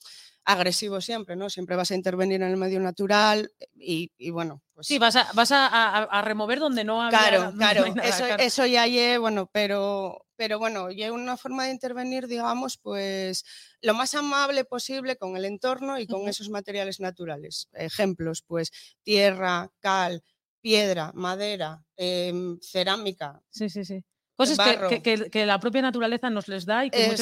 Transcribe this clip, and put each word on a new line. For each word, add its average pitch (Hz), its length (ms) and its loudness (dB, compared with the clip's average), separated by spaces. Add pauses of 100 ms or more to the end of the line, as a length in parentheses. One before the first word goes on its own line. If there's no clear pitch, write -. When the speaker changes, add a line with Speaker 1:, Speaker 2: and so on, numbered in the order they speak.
(440)
Speaker 1:
agresivo 190 580 2
siempre, 202 340 -8
¿no? 196 140 -6
Siempre 180 260 -4
vas 180 140 0
a 196 40 0
intervenir 185 480 0
en 185 60 0
el 185 80 0
medio 190 240 0
natural 208 720 2 (220)
y, 170 420 -6
y, 131 140 -10
bueno, 165 320 -6 (100)
pues 147 140 -16
Speaker 2:
Sí, 285 120 0
vas 226 180 4
a, 247 180 4
vas 233 180 4
a, 269 140 6
a, 214 380 2
a 202 180 0
remover 214 360 -2
donde 262 260 0
no 226 180 0
había 226 160 6
Speaker 1:
Claro, 202 240 8
Speaker 2:
na-, 185 80 -2
<laughs> - 20 -10
no 208 60 -12
Speaker 1:
claro, 208 260 6
Speaker 2:
hay 190 100 0
nada, 240 140 0
Speaker 1:
eso, 240 160 2
Speaker 2:
claro. 247 180 2
Speaker 1:
eso 254 240 2
ya 240 200 4
ye, 240 320 4
bueno, 214 340 0
pero, 202 720 -2 (120)
pero 214 220 -4
bueno, 214 320 -4
ye 214 200 -6
una 247 260 -6
forma 262 300 -6
de 262 60 -4
intervenir, 254 560 -6
digamos, 240 500 -4
pues, 196 680 -6 (380)
lo 226 100 2
más 254 220 -2
amable 277 500 0
posible 254 520 -6
con 185 200 -8
el 190 80 -4
entorno 254 540 -4
y 220 80 -8
con 196 160 -6
Speaker 2:
Ujú. 202 80 -4
Speaker 1:
esos 202 180 -8
materiales 202 500 -6
naturales. 165 760 -10
Ejemplos, 165 680 -2
pues, 165 300 -4 (320)
tierra, 190 680 2 (100)
cal, 185 420 0 (400)
piedra, 196 520 2
madera, 185 720 -6 (120)
em, 180 680 -4
cerámica, 185 880 -2
Speaker 2:
Sí, 214 180 -4
sí, 190 160 -6
sí. 190 180 -8 (320)
Cosas 269 240 2
que, 202 60 4 (120)
Speaker 1:
barro. 190 120 -2
Speaker 2:
que, 226 140 0
que, 220 280 0
que 214 160 2
la 196 120 4
propia 240 240 0
naturaleza 240 480 0
nos 208 160 -4
les 190 180 -6
da 220 200 0
y 269 60 -4
que 233 160 4
muchas 226 140 0